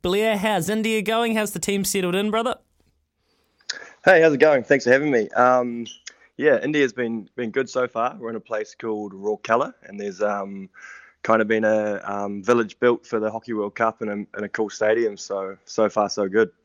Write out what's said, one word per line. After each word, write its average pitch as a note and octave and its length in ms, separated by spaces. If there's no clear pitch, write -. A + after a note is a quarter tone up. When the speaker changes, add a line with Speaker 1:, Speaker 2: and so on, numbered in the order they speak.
Speaker 1:
Blair, G#3 360
how's F#3+ 320
India A3 320
going? A3+ 340
How's G#3+ 160
the F3 80
team G3+ 260
settled F#3 280
in, G#3 160
brother? A#3 260
Speaker 2:
Hey, F3 160
how's D#3+ 120
it C3 60
going? C#3+ 240
Thanks C#3 220
for A#2+ 60
having C#3+ 200
me. A2 180
Um, B2 560
yeah, C3+ 260
India's C#3 320
been, A2+ 420
been A#2+ 160
good C3 180
so B2+ 180
far. A#2 320
We're A#2 100
in A2+ 60
a G#2+ 60
place G#2+ 340
called G#2+ 380
Rourkela, G#2+ 600
and G2+ 160
there's, G2+ 220
um, G2+ 480
kind A2+ 180
of G#2+ 60
been A2 180
a, G#2+ 400
um, G2+ 380
village A2+ 360
built A#2+ 260
for A2+ 140
the G#2+ 120
Hockey A2+ 220
World G#2 220
Cup A2+ 260
in A2 80
a, G#2 40
in G#2 60
a G2+ 60
cool A2 200
stadium. A2 480
So, G2 480
so G#2+ 240
far, G#2 200
so G2+ 200
good. G#2+ 220